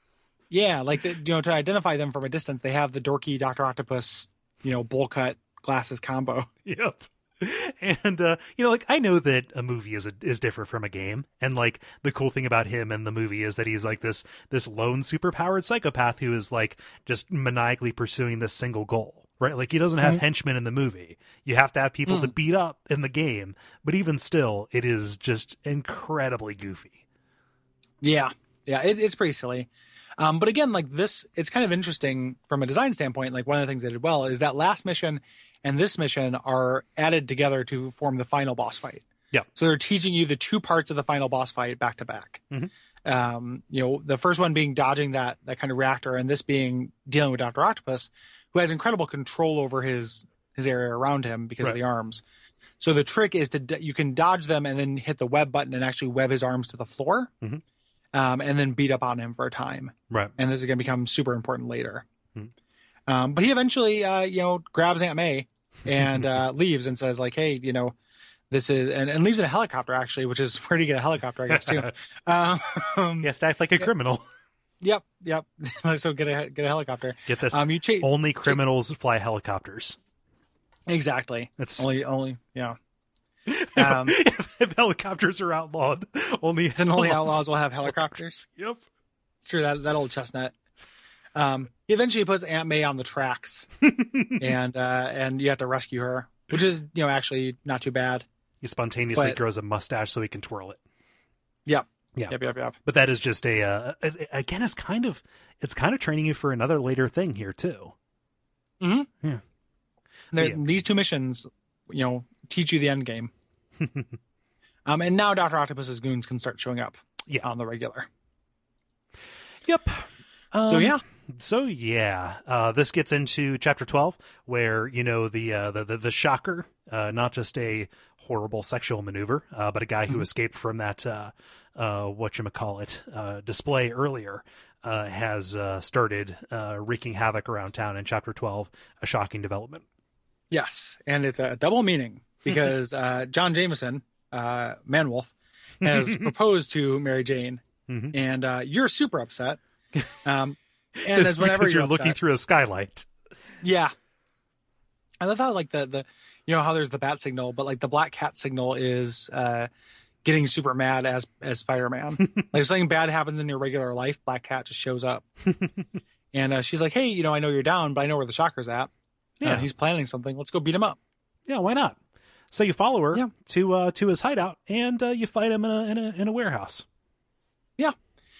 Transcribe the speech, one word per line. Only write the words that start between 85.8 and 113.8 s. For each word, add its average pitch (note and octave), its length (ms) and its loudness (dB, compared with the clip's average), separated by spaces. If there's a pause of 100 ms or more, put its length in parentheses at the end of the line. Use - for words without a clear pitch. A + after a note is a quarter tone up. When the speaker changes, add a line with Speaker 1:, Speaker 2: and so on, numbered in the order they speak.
Speaker 1:
only E3 280 2
Speaker 2:
Then F3 200 2
only E3+ 200 6
Speaker 1:
outlaws D#3 200 2
Speaker 2:
outlaws D3+ 180 2
will D3+ 80 0
have D3 180 0
Speaker 1:
<laughs> - 0 -
Speaker 2:
helicopters. D3+ 800 -4
Speaker 1:
Yep. A3+ 220 -8 (640)
Speaker 2:
It's - 100 -20
true, E3 120 0
that, D3 220 0
that D3+ 120 0
old C#3 160 0
chestnut. B2+ 420 -6 (840)
Um, C3+ 340 0 (180)
he G#3 60 4
eventually A3+ 320 4
puts F#3 180 2
Aunt D#3+ 240 -2
May D3+ 160 2
on C#3+ 140 0
the B2+ 60 -6
tracks, - 720 -4
Speaker 1:
<laughs> - 80 -20 (600)
Speaker 2:
and, B2+ 360 0
uh, B2+ 360 0
and C3+ 280 -2
you C#3 80 2
have C3+ 100 2
to B2+ 80 -2
rescue B2+ 340 -2
her, B2+ 260 -4 (220)
which D#3+ 140 2
is, E3+ 200 2 (100)
you D#3+ 100 0
know, C#3+ 60 4
actually C3 560 0
not C3 160 -4
too C3+ 100 -4
bad. B2+ 340 -2 (360)
Speaker 1:
He B2+ 60 -8
spontaneously A#2 600 0
Speaker 2:
But B2+ 100 -2
Speaker 1:
grows A2+ 200 0
a G#2+ 40 -2
mustache G#2+ 500 -2
so A#2 100 -2
he G#2+ 60 -2
can G#2 140 -12
twirl G2 300 -12
it. - 80 -20 (880)
Speaker 2:
Yep. C#3+ 220 2 (280)
Speaker 1:
Yeah. A2 160 -6
Speaker 2:
Yep, B2+ 120 -6
yep, B2 140 -4
yep. B2 180 -6 (100)
Speaker 1:
But - 100 -2
that C3+ 140 6
is B2 100 0
just - 260 -2
a, A2 180 2
uh, G#2 380 -2
a-, D#3+ 300 -6
again, C#3+ 320 -4
it's A3 100 -2
kind A3+ 320 -4
of, G#3 160 -6 (400)
it's - 120 -6
kind F3+ 200 0
of C4+ 60 -2
training D#3 260 0
you D3+ 80 0
for C#3 200 -2
another C3+ 260 0
later B2+ 300 0
thing E3+ 260 -2
here, G2 180 -8
too. G2+ 400 -8 (880)
Speaker 2:
Mm-hmm. F#3+ 460 0
Speaker 1:
Yeah. C3+ 100 -2 (920)
Speaker 2:
There, E3 160 2
Speaker 1:
Yeah. D#3 100 -4
Speaker 2:
these D#3 260 2
two G#3 120 2
missions, C3+ 500 0 (460)
you C#3 140 -2
know, B2 180 -2 (260)
teach E3+ 220 0
you D#3+ 80 4
the C#3+ 100 2
end C3+ 160 -2
game. A#2 240 -8 (500)
Speaker 1:
<laughs> D#3 100 -4 (960)